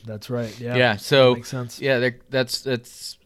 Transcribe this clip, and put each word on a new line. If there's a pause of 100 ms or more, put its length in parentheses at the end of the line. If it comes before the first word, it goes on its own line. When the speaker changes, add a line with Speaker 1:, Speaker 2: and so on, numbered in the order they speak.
Speaker 1:
That's
right.
Yeah.
Speaker 2:
Yeah,
so,
Speaker 1:
That
makes
sense.
Speaker 2:
yeah,
there, (120)
that's,
that's,